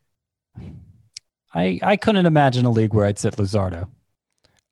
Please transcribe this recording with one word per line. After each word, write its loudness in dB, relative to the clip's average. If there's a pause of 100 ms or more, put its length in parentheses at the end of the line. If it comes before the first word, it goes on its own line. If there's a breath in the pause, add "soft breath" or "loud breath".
(1500 loud breath)
I, -2
I 0
couldn't 2
imagine 4
a 2
league 0
where 4
I'd -2
sit -4
Luzardo. -4 (840)